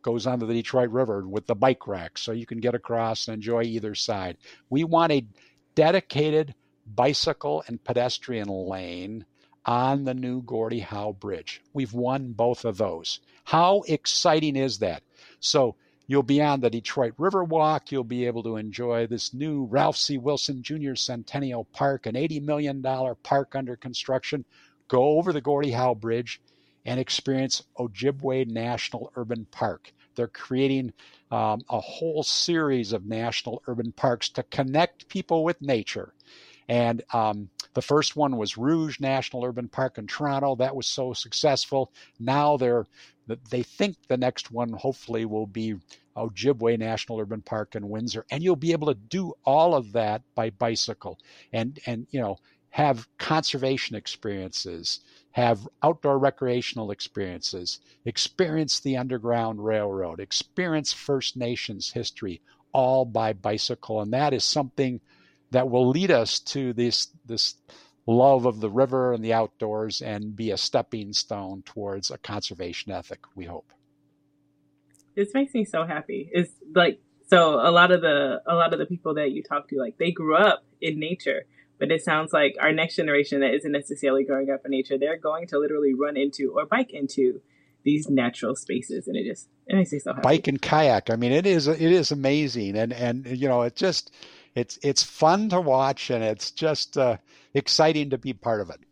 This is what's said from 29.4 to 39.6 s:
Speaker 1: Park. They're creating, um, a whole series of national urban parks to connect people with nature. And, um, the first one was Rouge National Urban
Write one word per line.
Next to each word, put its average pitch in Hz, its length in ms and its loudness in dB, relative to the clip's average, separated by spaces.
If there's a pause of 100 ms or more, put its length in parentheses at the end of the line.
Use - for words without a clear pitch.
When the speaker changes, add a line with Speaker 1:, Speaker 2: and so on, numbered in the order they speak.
Speaker 1:
Park. 101 400 -6 (240)
They're 120 100 -2
creating, 135 680 -2 (380)
um, 110 400 0
a 117 80 -2
whole 156 460 -4
series 139 680 0
of 101 140 -4
national 113 600 -6
urban 117 240 -4
parks 120 380 0
to - 120 -6
connect 143 640 -2
people 170 380 -2
with - 180 -2
nature. 117 500 -2 (560)
And, 117 340 2 (100)
um, 107 380 -2 (240)
the 127 80 0
first 147 340 2
one 143 200 2
was 104 200 -4
Rouge 151 440 0
National 135 440 -2
Urban 123 240 -6